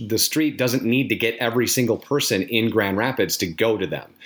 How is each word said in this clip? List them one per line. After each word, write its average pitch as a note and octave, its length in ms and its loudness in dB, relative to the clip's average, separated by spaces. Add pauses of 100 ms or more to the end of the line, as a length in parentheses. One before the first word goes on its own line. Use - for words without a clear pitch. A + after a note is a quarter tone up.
the A2 100 0
street D3+ 400 0
doesn't B2 260 0
need A#2+ 260 0
to A2+ 60 2
get A2+ 240 0
every A#2+ 280 0
single A2+ 300 2
person B2 460 0
in A2+ 260 0
Grand G2 260 0
Rapids A2 420 0
to - 80 -2
go G#2+ 320 0
to F#2+ 80 -2
them. D2+ 240 -8 (160)